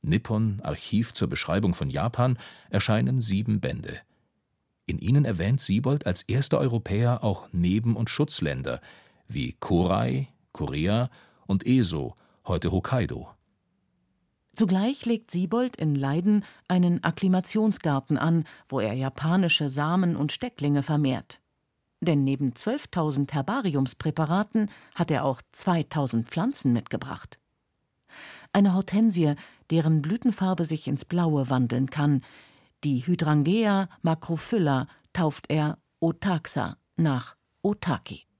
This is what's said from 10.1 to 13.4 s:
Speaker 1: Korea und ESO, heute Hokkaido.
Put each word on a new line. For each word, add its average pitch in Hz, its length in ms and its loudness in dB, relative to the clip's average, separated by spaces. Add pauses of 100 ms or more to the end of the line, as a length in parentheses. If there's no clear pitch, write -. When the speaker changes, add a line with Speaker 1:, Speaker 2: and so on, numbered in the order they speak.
Speaker 1:
Korea 92 580 -2 (360)
und 98 200 -2
ESO, 82 500 0 (300)
heute - 260 0
Hokkaido. 95 580 -2 (1200)